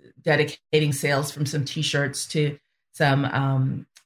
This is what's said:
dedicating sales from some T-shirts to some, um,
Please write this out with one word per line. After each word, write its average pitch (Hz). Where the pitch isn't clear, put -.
dedicating 147
sales 143
from 147
some 143
T-shirts 139
to 147
some, 139
um, 135